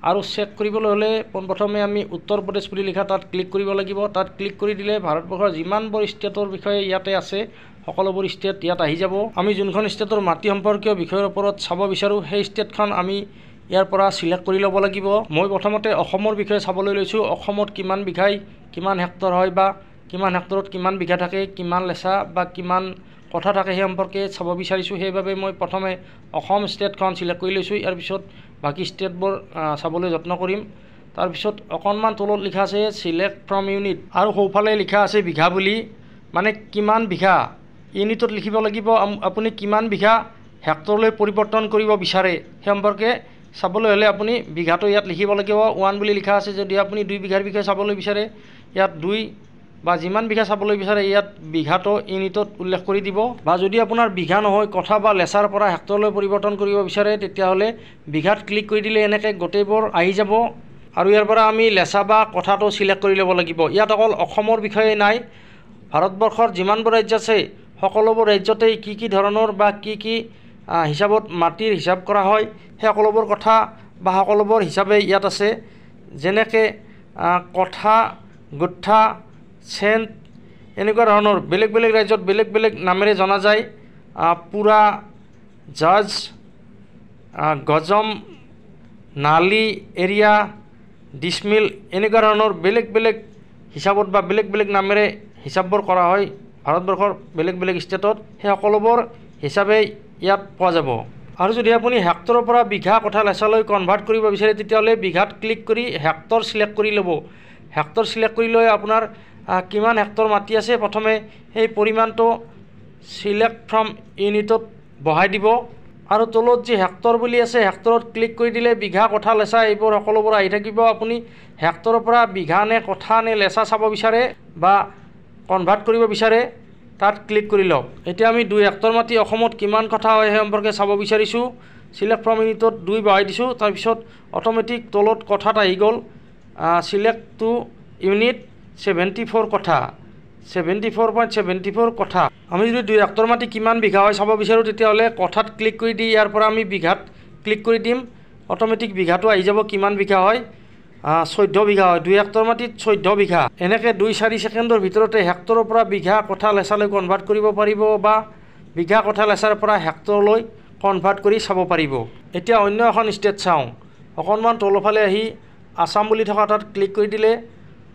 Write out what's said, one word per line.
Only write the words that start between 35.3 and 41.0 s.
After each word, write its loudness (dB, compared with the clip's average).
বুলি, 0
মানে 0
কিমান 0
বিঘা। 2
ইউনিটত -2
লিখিব -4
লাগিব -2
আম-, 0
আপুনি -4
কিমান -2
বিঘা 2
হেক্টৰলৈ 0